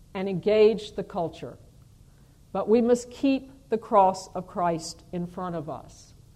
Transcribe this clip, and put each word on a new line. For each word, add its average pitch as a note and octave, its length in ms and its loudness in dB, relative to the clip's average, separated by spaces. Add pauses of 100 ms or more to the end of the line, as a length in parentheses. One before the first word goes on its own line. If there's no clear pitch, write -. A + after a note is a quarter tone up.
(140)
and G3 140 -6
engage G#3 640 2
the F#3+ 120 -8
culture. D#3+ 540 -8 (920)
But F#3+ 160 -4
we A3+ 120 6
must A#3+ 300 2
keep C4+ 400 -2 (180)
the A3 100 -2
cross F#3+ 560 2
of F3+ 120 -10
Christ E3+ 680 -4
in F3 140 -6
front F3+ 280 -10
of D#3+ 160 -10
us. - 420 -18 (240)